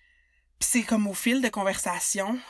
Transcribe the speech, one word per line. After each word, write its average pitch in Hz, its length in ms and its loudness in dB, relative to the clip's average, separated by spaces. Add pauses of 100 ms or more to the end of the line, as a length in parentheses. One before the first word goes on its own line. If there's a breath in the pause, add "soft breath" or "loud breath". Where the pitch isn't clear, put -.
(580 loud breath)
Puis - 140 2
c'est 240 120 4
comme 214 220 0
au 202 80 -2
fil 247 300 2
de 233 60 2
conversation 196 880 -2 (100)